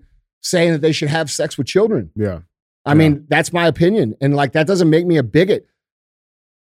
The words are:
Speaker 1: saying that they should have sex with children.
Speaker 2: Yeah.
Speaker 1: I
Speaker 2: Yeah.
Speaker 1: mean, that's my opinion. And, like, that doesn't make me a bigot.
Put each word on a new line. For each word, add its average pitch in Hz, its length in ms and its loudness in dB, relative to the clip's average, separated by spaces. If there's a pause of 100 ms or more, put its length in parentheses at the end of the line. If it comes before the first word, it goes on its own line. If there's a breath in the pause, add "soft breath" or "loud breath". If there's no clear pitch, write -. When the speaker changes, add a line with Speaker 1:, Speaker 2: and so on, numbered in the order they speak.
(400)
Speaker 1:
saying 170 320 0
that 156 80 -2
they 160 100 2
should 147 200 -2
have 160 200 -4
sex - 280 -6
with 135 80 -4
children. 185 500 0
Speaker 2:
Yeah. 98 240 -4 (460)
Speaker 1:
I 143 60 0
Speaker 2:
Yeah. - 20 4
Speaker 1:
mean, 151 340 2
that's 156 240 0
my 170 140 0
opinion. 170 560 0
And, 139 120 0
like, 143 180 -2
that 156 140 0
doesn't 180 220 2
make 165 180 2
me 170 120 2
a 143 40 2
bigot. 147 460 0 (1080)